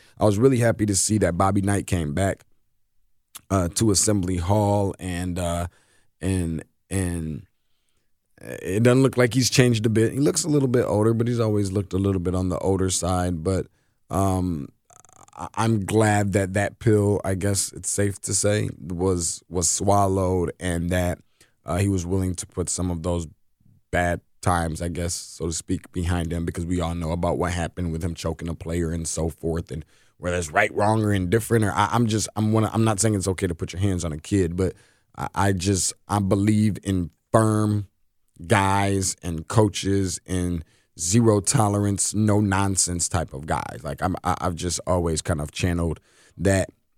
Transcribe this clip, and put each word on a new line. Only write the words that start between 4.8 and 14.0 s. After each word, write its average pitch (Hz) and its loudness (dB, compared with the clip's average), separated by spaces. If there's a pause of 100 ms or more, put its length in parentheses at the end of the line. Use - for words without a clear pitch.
and, 90 -6
uh, 87 -2 (540)
and, 85 -2 (260)
and 87 -4 (960)
it 85 -4
doesn't 123 6
look 131 2
like 123 4
he's 127 2
changed 120 4
a 117 2
bit. 110 2
He 113 -4
looks 165 2
a 175 -4
little 143 2
bit 120 2
older, 107 2
but 117 0
he's 120 0
always 104 0
looked 95 -2
a 92 -2
little 98 2
bit 90 -2
on 92 0
the 90 -2
older 95 0
side. 90 -2
But, 92 -2 (420)